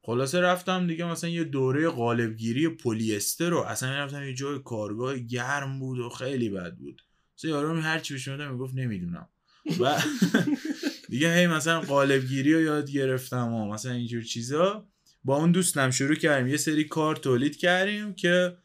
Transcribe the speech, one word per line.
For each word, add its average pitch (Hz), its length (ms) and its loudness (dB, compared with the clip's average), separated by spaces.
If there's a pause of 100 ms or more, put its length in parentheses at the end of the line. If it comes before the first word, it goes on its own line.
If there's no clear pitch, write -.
خلاصه 135 340 0
رفتم 180 480 2
دیگه 165 180 -2
مثلاً 170 240 -4
یه 170 140 -2
دوره 135 460 2
قالبگیری 117 800 0
پلیستر 113 800 -2
رو، 165 100 2
اصلاً 117 300 -4
رفتم 139 340 -6
یه 135 100 -8
جای 139 320 -6
کارگاه 117 540 -4
گرم 135 600 -4
بود 131 200 -4
و 120 100 -4
خیلی 127 400 -2
بد 87 260 -6
بود. 69 260 -16 (360)
مثلاً 156 140 -4
یارو 156 300 0
هر 160 180 0
چی 151 140 -8
بهش 131 140 -8
می‌گفتم 139 240 -8
می‌گفت 131 240 -6
«نمی‌دونم». 90 540 -4 (500)
و - 180 4 (520)
<laughs> - 600 -4
دیگه 160 260 2
هی 175 120 6
مثلاً 160 340 2
قالبگیری 139 720 4
رو 165 80 6
یاد 151 300 0
گرفتم 131 640 0
و 107 200 -2
مثلاً 117 180 -6
اینجور 117 320 -4
چیزا. 151 640 0 (380)
با 135 120 2
اون 165 140 6
دوستم 156 400 2
شروع 139 240 2
کردیم 143 320 2
یه 143 100 0
سری 156 260 0
کار 156 320 0
تولید 139 420 0
کردیم 196 560 0
که 175 500 2